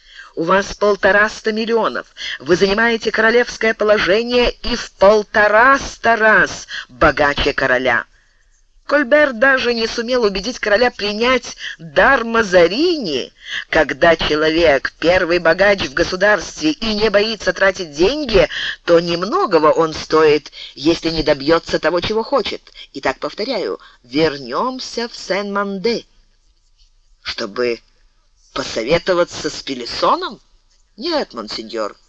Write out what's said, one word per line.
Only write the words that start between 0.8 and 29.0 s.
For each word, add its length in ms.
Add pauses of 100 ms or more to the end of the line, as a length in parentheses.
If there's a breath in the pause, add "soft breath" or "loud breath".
миллионов. 540 (320 loud breath)
Вы 160
занимаете 560
королевское 640
положение 800 (100)
и 140
в 160
полтораста 1200
раз 540 (200 loud breath)
богаче 640
короля». 540 (800)
Кольбер 460
даже 400
не 140
сумел 380
убедить 340
короля 320
принять 680 (220 loud breath)
дар 440
Мазарини. 1120 (380 loud breath)
Когда 440
человек 840
первый 400
богач 460
в 100
государстве 800
и 220
не 140
боится 460
тратить 380
деньги, 540 (380 loud breath)
то 160
немногого 680
он 240
стоит, 580 (220 loud breath)
если 340
не 140
добьется 560
того, 220
чего 220
хочет. 380 (320 loud breath)
Итак, 280
повторяю, 600 (220 loud breath)
вернемся 1080
в 80
Сен-Манде. 880 (1200)
Чтобы 580 (720)
посоветоваться 960